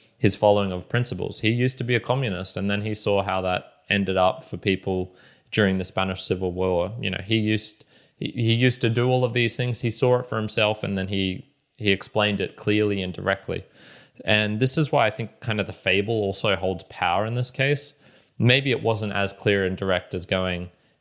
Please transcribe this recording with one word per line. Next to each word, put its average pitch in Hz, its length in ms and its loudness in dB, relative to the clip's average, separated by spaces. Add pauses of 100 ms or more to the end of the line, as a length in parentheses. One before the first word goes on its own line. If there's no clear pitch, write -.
(180)
his 98 180 2
following 104 360 4
of 90 180 -8
principles. 95 500 -2
He 110 100 0
used 120 280 0
to 123 60 -6
be 120 120 0
a 117 40 2
communist, 110 580 -2
and 101 120 -2
then 101 120 -2
he 107 120 -4
saw 101 280 2
how 95 200 -2
that 92 240 -2 (240)
ended 95 280 0
up 92 260 2
for - 140 -10
people 92 580 -2 (360)
during 98 260 2
the 92 80 -4
Spanish 95 380 -4
Civil 92 280 -2
War. 92 500 0
You 104 80 -4
know, 92 140 -4
he 113 140 0
used, 107 480 -2 (320)
he, - 140 -6
he 113 220 0
used 123 280 2
to 117 80 2
do 120 200 2
all 127 140 2
of 117 100 0
these 120 240 0
things. 123 240 -2
He 120 100 0
saw 123 280 2
it 127 60 -8
for 113 120 -6
himself, 107 460 0
and 101 140 -2
then 95 100 -2
he, 95 400 -2 (300)
he 104 140 2
explained 104 480 0
it 95 160 -4
clearly 104 460 0
and 90 100 -4
directly. 95 540 -4 (580)
And 107 360 0
this 131 180 2
is 151 140 2
why 123 160 4
I - 20 -2
think - 300 -8
kind 107 200 -2
of 98 60 0
the 98 80 -10
fable 101 400 0
also 101 420 0
holds 92 340 -4
power 90 360 0
in 113 80 -4
this 123 160 -2
case. 139 440 -2 (440)
Maybe 135 320 4
it 117 140 0
wasn't 107 300 -2
as 101 200 -2
clear 101 320 2
and 92 100 -2
direct 92 380 -2
as 90 140 -6
going, 92 420 -2 (320)